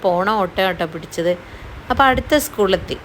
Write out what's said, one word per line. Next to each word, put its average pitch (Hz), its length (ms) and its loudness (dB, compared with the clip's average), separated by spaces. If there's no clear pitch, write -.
പോണ 185 280 2
ഓട്ടോ 196 320 0
ആട്ടോ 180 240 0
പിടിച്ചത്. 165 500 -2
അപ്പം 269 140 4
അടുത്ത 262 320 2
സ്കൂളിലെത്തി. 190 680 0